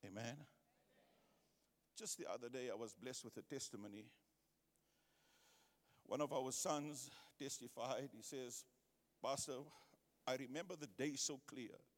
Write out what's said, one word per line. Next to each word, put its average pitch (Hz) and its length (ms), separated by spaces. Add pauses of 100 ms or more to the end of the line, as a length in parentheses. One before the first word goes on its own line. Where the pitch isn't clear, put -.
Amen. 117 320 (1600)
Just - 200
the - 120
other 117 200
day, 127 200
I 98 60
was 110 180
blessed 127 320
with 110 120
a 104 40
testimony. 107 640 (2000)
One 131 160
of 147 120
our 131 180
sons 147 580 (300)
testified. 127 760
He 110 80
says, 127 440 (580)
Pastor, 135 360 (680)
I 127 80
remember 143 400
the 147 120
day 135 280
so 135 300
clear. 127 320 (200)